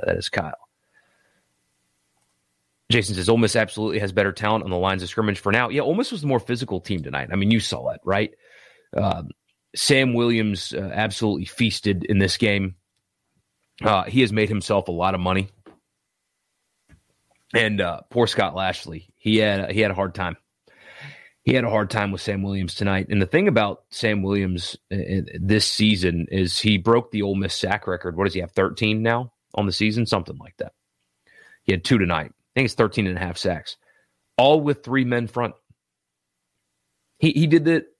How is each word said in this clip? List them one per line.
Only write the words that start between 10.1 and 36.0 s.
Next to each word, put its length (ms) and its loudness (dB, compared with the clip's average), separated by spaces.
Williams, 580 0
uh, 220 -6
absolutely 520 -2
feasted 580 -2
in 160 2
this 180 2
game. 380 0
Uh, 220 2
he 180 2
has 100 4
made 160 2
himself 400 0
a 40 -6
lot 240 0
of 40 -2
money. 300 0
And, 260 0
uh, 200 -4
poor 160 2
Scott 260 0
Lashley, 640 -6
he 220 2
had, 340 2
he 80 -2
had 100 4
a 60 -2
hard 180 -2
time. 240 -6
He 140 2
had 80 2
a 80 -2
hard 180 0
time 220 0
with 100 -6
Sam 220 -4
Williams 320 -4
tonight. 340 0
And 100 2
the 60 4
thing 220 2
about 420 0
Sam 320 -2
Williams, 560 -2
uh, 40 -6
uh, 260 -2
this 260 2
season 640 2
is 300 0
he 180 2
broke 320 2
the 140 -2
Ole 100 -2
Miss 220 -4
sack 320 -4
record. 280 -4
What 100 0
does 100 0
he 60 -4
have, 100 -8
thirteen 500 0
now 320 -2
on 100 0
the 60 0
season? 340 0
Something 320 -2
like 200 -20
that. 160 -10
He 80 0
had 120 0
two 140 4
tonight. 340 0
I 220 -20
think 120 2
it's 100 -4
thirteen 320 2
and 100 -4
a 40 -4
half 180 -6
sacks, 380 -4
all 240 6
with 220 -2
three 200 0
men 220 0
front. 300 -4